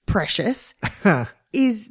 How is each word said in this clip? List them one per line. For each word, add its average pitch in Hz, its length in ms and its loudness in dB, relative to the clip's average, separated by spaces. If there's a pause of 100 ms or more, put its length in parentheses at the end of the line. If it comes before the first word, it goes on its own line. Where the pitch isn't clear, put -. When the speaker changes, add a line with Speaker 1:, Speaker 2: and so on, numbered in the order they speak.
Speaker 1:
precious, - 720 -2 (280)
Speaker 2:
<laughs> 135 500 0
Speaker 1:
is 247 380 0